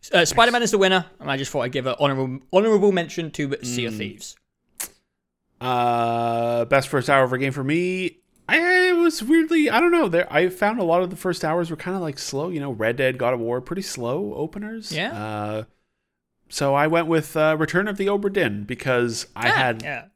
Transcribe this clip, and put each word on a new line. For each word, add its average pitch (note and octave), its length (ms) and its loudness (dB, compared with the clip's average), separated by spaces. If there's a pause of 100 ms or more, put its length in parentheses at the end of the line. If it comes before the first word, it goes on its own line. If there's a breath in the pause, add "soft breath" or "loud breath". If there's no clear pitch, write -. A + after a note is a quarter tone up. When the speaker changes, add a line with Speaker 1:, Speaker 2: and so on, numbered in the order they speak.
(140)
Speaker 1:
Uh, F3 100 6
Spider-Man A#3+ 400 4
is - 80 0
the A3 60 2
winner, F#3+ 280 4 (140)
and C#3+ 100 -10
I C3+ 60 0
just C3+ 160 -6
thought D3 100 -2
I'd B2+ 120 -4
give C3 120 -2
an C3 140 -2
honorable, C3+ 400 0 (140)
honorable G3+ 400 4
mention E3 380 -4
to C#3 220 -4 (100)
Sea B2 220 -4
of A2+ 80 -6
Speaker 2:
Mm. G#2+ 40 -8
Speaker 1:
Thieves. G#2+ 380 -12 (1300)
Speaker 2:
Uh, A#2 1040 0
best C3+ 220 2
first C3+ 220 -2
hour C#3 140 6
of B2+ 100 0
a B2+ 40 -2
game C3+ 140 -2
for C#3 120 -6
me. F3+ 540 -2 (300)
I, F4+ 420 2
it F4+ 60 2
was E4+ 260 2
weirdly, D#4+ 480 2
I - 100 4
don't E4+ 120 4
know. E4 160 4
There, E3+ 260 0
I F3 160 4
found G#3 300 0
a G3 40 0
lot E3+ 200 4
of F3+ 60 -4
the F#3 60 -10
first F3 280 -4
hours E3 260 0
were D#3+ 60 -6
kinda, F#3 240 -6
like, D#3 180 -6
slow. D3 320 -6
You E3 100 -6
know, C#3 120 -6
Red A2 240 0
Dead, C3 220 0
God B2+ 160 0
of A#2+ 60 -2
War, A#2 220 -2
pretty F3 200 -8
slow C#3+ 540 -4
openers. G#3 560 -10
Speaker 1:
Yeah. E3+ 220 -4
Speaker 2:
Uh, G#2+ 500 -6 (840)
so C#3 260 0
I C#3+ 140 2
went E3 200 2
with, D#3+ 300 0
uh, D#3 220 2
Return E3+ 280 0
of G3+ 100 -6
the F#3+ 100 -2
Obra G3+ 240 0
Dinn F#3 320 -2
because A#2+ 720 -2
I A2 140 0
Speaker 1:
Ah, A4 40 4
Speaker 2:
had A#2+ 300 0
Speaker 1:
yeah. C#3 220 -10 (100)